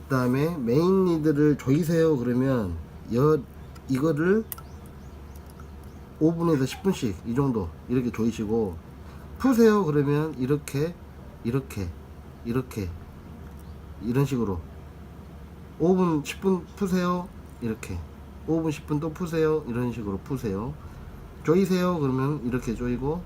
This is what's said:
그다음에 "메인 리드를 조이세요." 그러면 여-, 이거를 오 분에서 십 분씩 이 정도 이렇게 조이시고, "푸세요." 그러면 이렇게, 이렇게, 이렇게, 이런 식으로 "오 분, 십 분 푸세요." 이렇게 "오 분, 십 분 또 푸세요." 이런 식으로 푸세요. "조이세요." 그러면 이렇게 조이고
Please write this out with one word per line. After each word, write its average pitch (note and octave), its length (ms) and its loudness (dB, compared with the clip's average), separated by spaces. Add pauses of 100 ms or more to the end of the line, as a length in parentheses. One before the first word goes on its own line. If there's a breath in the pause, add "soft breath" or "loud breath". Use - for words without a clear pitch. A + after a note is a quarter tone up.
그다음에 C3+ 540 2
"메인 E3+ 480 4
리드를 D3+ 520 4
조이세요." D#3+ 580 4
그러면 A#2+ 600 2 (360)
여-, D3 260 6 (500)
이거를 D#3+ 560 2 (1800)
오 D#3+ 140 6
분에서 E3 300 2
십 - 180 -6
분씩 C3+ 340 0 (100)
이 A#2 80 -2
정도 A#2+ 340 2 (200)
이렇게 B2 240 2
조이시고, A2 640 0 (640 loud breath)
"푸세요." A3 460 6
그러면 D3 540 2
이렇게, D3 560 0 (480)
이렇게, A2+ 460 -2 (560)
이렇게, A#2 440 -2 (1160)
이런 B2 200 4
식으로 G#2+ 360 0 (1200)
"오 F3+ 160 6
분, D#3+ 280 4
십 - 160 -8
분 F#3+ 240 2 (120)
푸세요." F3+ 520 0 (320)
이렇게 A2 380 -4 (480)
"오 D#3+ 160 2
분, D#3 80 0
십 - 160 -8
분 D3+ 140 0
또 D#3 120 -4
푸세요." D#3 540 2
이런 A#2+ 260 0
식으로 G2+ 260 -4
푸세요. A#2+ 540 -4 (680 loud breath)
"조이세요." F3+ 560 4
그러면 C3+ 460 2
이렇게 A#2+ 300 0
조이고 B2 520 -2